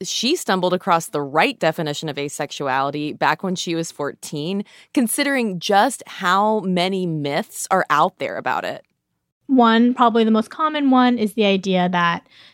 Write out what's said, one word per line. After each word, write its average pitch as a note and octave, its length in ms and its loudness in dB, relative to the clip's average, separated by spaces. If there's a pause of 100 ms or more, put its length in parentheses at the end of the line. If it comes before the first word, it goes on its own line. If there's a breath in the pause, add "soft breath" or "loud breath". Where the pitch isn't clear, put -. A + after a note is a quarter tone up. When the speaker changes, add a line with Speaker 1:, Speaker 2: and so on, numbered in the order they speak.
Speaker 1:
she A#3+ 340 -2
stumbled F#3 380 0
across F3 340 0
the D3 140 -4
right D#3 380 0
definition D#3+ 500 -2
of C3+ 60 -8
asexuality C#3+ 1000 -4
back D3 260 0
when F#3 120 -4
she E3 200 -6
was E3 160 -4
fourteen, D#3+ 760 -8 (300 soft breath)
considering B3 640 0
just G3+ 480 2
how G3+ 540 0
many F#3 440 0
myths D#3 640 -4
are F#3+ 220 2
out D#3 260 2
there A#2+ 180 -6
about F#2+ 300 -4
it. A2+ 180 -8 (600)
Speaker 2:
One, A#3+ 480 4
probably A#3 300 4
the A3 80 2
most A3 180 2
common D4+ 400 0
one, B3 300 4
is G#3+ 140 -2
the G#3+ 120 2
idea F#3 440 2
that, F3 380 0 (260 soft breath)